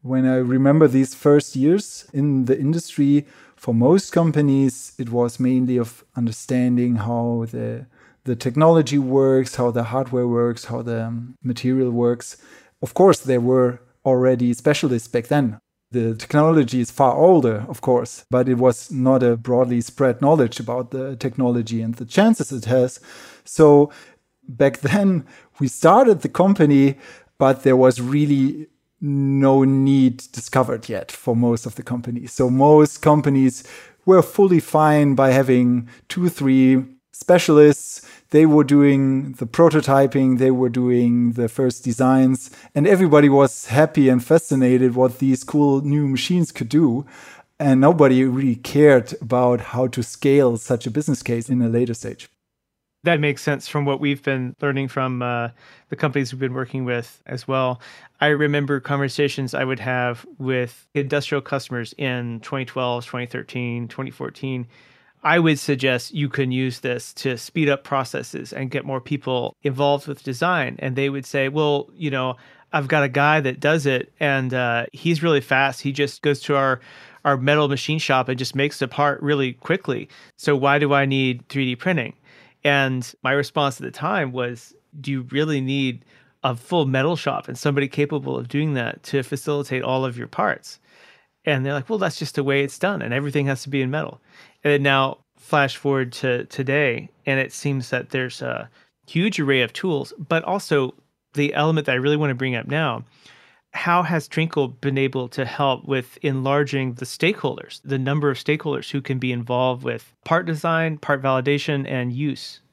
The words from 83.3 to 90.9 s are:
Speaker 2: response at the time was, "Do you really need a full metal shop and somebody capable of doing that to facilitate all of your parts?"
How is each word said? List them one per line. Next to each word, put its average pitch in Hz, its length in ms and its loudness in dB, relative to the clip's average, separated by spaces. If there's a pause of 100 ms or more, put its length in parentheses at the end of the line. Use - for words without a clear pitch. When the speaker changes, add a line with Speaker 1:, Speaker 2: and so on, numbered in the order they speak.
Speaker 2:
response 143 480 -2
at 135 60 -14
the 123 60 -10
time 160 400 -6
was, 123 420 -10 (280)
"Do 139 100 -8
you 135 180 -6
really 143 320 -2
need 131 440 -6 (380)
a 127 120 -2
full 156 300 -2
metal 135 300 -2
shop - 320 -8
and 131 100 -14
somebody 139 300 -2
capable 135 500 -6
of 123 100 -10
doing 147 280 -4
that 117 260 -8
to 139 220 -4
facilitate 139 600 -6
all 131 220 -2
of 120 120 -8
your 113 100 -12
parts?" - 520 -4 (640)